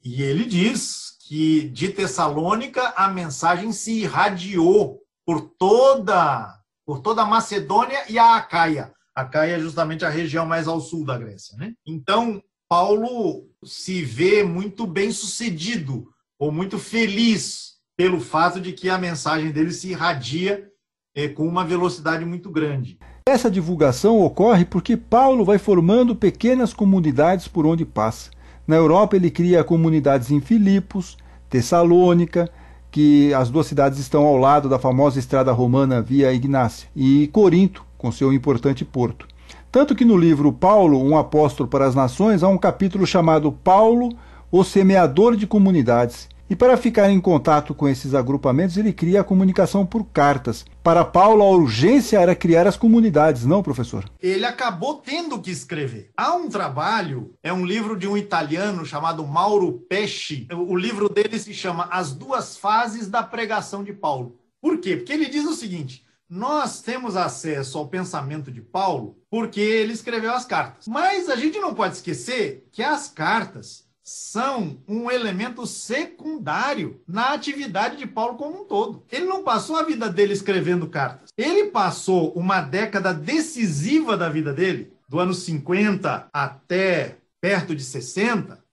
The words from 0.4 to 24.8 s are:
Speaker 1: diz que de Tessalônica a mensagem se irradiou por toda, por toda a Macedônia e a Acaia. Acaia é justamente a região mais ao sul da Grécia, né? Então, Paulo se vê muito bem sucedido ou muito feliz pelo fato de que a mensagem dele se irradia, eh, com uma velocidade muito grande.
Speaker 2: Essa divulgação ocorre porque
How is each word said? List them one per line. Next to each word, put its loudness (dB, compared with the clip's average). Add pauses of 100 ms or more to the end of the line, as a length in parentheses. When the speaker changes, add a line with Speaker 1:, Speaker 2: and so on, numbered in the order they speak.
Speaker 1:
diz -4 (100)
que 0
de -6
Tessalônica -4
a 2
mensagem -4
se -6
irradiou 0 (240)
por -2
toda, 2 (300)
por -8
toda -2
a 2
Macedônia -2
e -2
a 8
Acaia. -2 (220)
Acaia -2
é -4
justamente -4
a -2
região -4
mais -4
ao -4
sul -10
da -6
Grécia, -16
né? -12 (120)
Então, -2 (280)
Paulo -2 (160)
se -8
vê 2
muito -6
bem -4
sucedido -8 (300)
ou -2
muito -6
feliz -2 (280)
pelo 0
fato -2
de -10
que -6
a 0
mensagem -4
dele -2
se -12
irradia, -4 (440)
eh, -4
com -4
uma -2
velocidade -2
muito -10
grande. -4 (300)
Speaker 2:
Essa 2
divulgação 2
ocorre 4
porque 0